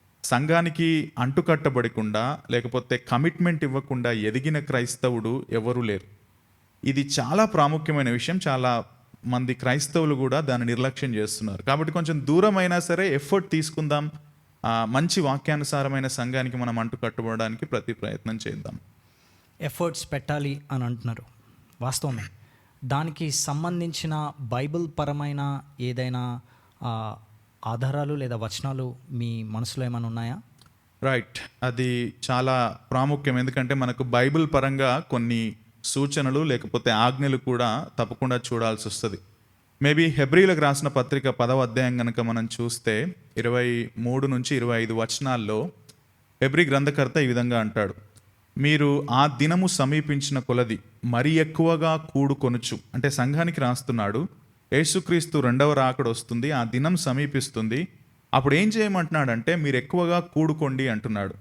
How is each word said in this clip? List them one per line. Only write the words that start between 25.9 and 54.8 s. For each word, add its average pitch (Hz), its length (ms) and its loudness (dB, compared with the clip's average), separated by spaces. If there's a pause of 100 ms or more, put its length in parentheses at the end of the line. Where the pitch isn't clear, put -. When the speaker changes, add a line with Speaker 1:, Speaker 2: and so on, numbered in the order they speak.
Speaker 2:
ఆ, 110 340 -6 (500)
ఆధారాలు 135 480 -2
లేదా 127 220 -4
వచనాలు 127 600 -6 (140)
మీ 117 320 -4
మనసులో 110 420 -6
ఏమైనా 120 220 -4
ఉన్నాయా? 117 340 -6 (600)
Speaker 1:
రైట్, 131 360 -2 (240)
అది 123 520 -2 (160)
చాలా 127 480 0 (120)
ప్రాముఖ్యం. 139 480 0
ఎందుకంటే 127 360 0
మనకు 127 280 0
బైబిల్ 131 520 4
పరంగా 135 440 2
కొన్ని 117 580 -2 (280)
సూచనలు 139 580 0
లేకపోతే 120 480 0
ఆజ్ఞలు 131 460 2
కూడా 123 500 0 (120)
తప్పకుండా 123 380 -2
చూడాల్సి 113 520 -2
వస్తది. 98 300 -6 (640)
Maybe 151 280 4
హెబ్రీలకు 156 500 6
రాసిన 143 280 2
పత్రిక 135 400 0
పదవ 127 340 2
అధ్యాయం 123 380 0
గనక 120 200 -2
మనం 113 280 -2 (120)
చూస్తే, 117 540 -2 (220)
ఇరవై 120 640 0
మూడు 127 280 0
నుంచి 131 300 -2
ఇరవై 120 260 0
ఐదు 113 120 -2
వచనాల్లో 113 760 -2 (720)
హెబ్రీ 147 240 4
గ్రంథకర్త 139 520 2
ఈ 143 80 4
విధంగా 120 340 2
అంటాడు, 107 340 -2 (640)
"మీరు 143 520 4
ఆ 131 160 6
దినము 151 400 2
సమీపించిన 143 720 0
కొలది 123 400 0 (260)
మరి 123 260 2
ఎక్కువగా 160 680 2
కూడుకొనుచు," 135 800 0 (160)
అంటే 131 160 0
సంఘానికి 147 500 0
రాస్తున్నాడు, 123 680 -2 (440)
"యేసుక్రీస్తు 160 640 2